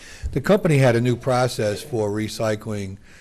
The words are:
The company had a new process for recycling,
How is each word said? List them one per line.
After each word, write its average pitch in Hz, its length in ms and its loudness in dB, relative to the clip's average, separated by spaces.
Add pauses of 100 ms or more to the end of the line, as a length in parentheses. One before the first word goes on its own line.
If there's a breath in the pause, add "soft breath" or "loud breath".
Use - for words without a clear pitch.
(320 loud breath)
The 139 100 -2
company 180 380 4
had 127 160 6
a 120 60 2
new 123 140 2
process 123 680 -2
for 107 260 -2
recycling, 107 880 -4 (240 loud breath)